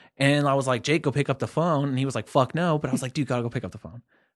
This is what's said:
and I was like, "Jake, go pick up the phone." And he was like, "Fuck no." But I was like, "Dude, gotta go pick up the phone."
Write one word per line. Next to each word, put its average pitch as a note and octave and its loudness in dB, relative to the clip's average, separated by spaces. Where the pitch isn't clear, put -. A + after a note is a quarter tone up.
and C#3+ 4
I C3+ 2
was C3+ 0
like, B2 0
"Jake, E3 2
go C#3+ 0
pick C#3 0
up C3 -2
the A#2 -4
phone." D3+ 0
And C3 -2
he C3+ 0
was C3+ -2
like, A2 -4
"Fuck C3 2
no." E3 2
But C3+ -4
I - -8
was B2+ -2
like, B2+ -6
"Dude, C#3 -2
gotta B2 0
go A#2 -2
pick A#2+ -6
up F2+ -8
the - -12
phone." G2 -18